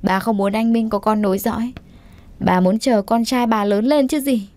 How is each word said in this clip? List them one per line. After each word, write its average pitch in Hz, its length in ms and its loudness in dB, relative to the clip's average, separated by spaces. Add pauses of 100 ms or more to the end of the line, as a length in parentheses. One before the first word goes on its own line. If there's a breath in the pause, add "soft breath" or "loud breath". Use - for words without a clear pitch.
Bà 190 160 2
không 208 180 -2
muốn 202 160 0
anh 226 200 0
Minh 226 160 0
có 208 100 -2
con 214 220 0
nối 202 180 0
dõi. 233 340 -4 (680 loud breath)
Bà 180 200 2
muốn 185 200 2
chờ 226 220 2
con 226 240 0
trai 247 220 0
bà 214 180 0
lớn 208 200 0
lên 277 220 2
chứ 302 120 0
gì. 247 380 -2